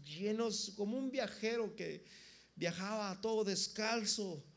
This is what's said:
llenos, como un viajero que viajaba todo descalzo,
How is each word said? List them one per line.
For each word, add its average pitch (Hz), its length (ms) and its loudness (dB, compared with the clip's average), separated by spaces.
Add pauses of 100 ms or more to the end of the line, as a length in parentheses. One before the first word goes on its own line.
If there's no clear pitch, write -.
llenos, 208 760 0
como 202 180 0
un 269 140 0
viajero 226 680 0
que 170 300 -6 (500)
viajaba 190 640 -2
todo 220 240 4
descalzo, 202 1000 0 (120)